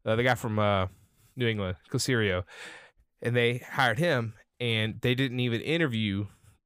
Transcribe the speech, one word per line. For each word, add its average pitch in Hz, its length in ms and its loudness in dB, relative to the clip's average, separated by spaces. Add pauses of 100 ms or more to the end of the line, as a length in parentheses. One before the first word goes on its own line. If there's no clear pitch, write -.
uh, 110 80 0
the 120 80 2
guy 127 140 4
from, 107 240 -2
uh, 101 260 4 (480)
New 120 140 0
England, 98 280 -2 (140)
Caserio. 107 540 0 (760)
And 120 140 -2
they 120 240 2
hired 120 400 0
him, 131 360 0 (240)
and 110 420 -2
they 123 140 2
didn't 123 260 -2
even 117 220 0
interview 110 640 0 (400)